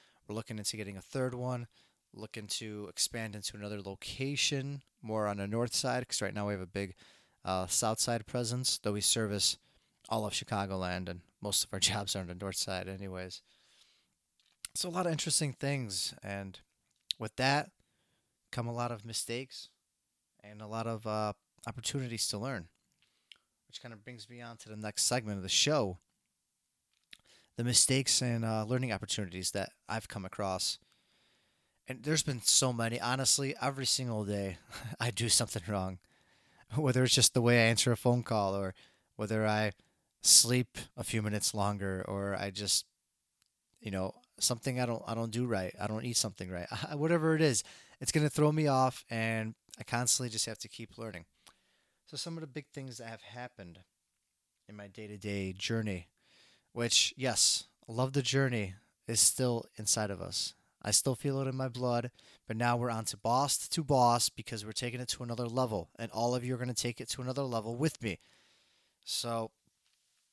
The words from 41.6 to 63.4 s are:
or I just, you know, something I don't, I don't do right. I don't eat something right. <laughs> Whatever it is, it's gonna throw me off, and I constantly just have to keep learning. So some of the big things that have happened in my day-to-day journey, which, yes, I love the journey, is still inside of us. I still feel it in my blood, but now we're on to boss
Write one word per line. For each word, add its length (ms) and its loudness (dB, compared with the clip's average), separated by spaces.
or 280 -2
I 140 -2
just, 360 0
you 120 -8
know, 240 -2
something 400 0
I 60 2
don't, 220 -4
I 80 -4
don't 160 -4
do 140 0
right. 340 -2
I 80 -2
don't 180 -4
eat 120 0
something 320 -2
right. 180 -6
<laughs> 120 -6
Whatever 420 2
it 60 4
is, 220 4
it's 120 -2
gonna 180 4
throw 220 6
me 160 4
off, 420 4
and 460 0
I 40 -8
constantly 460 0
just 160 -2
have 140 -8
to 80 -12
keep 300 -14
learning. 280 -10
So 100 -12
some 200 -8
of 40 -8
the 60 -10
big 260 -12
things 240 -10
that 100 -12
have 140 -12
happened 580 -14
in 80 -16
my 120 -14
day-to-day 640 -6
journey, 540 -2
which, 440 2
yes, 480 2
I 60 -10
love 200 0
the 80 4
journey, 540 2
is 120 0
still 460 4
inside 340 0
of 100 -8
us. 320 -4
I 100 -2
still 240 4
feel 260 -2
it 60 -2
in 80 -4
my 140 -2
blood, 420 -2
but 120 -6
now 180 4
we're 140 0
on 160 -4
to 120 -6
boss 400 2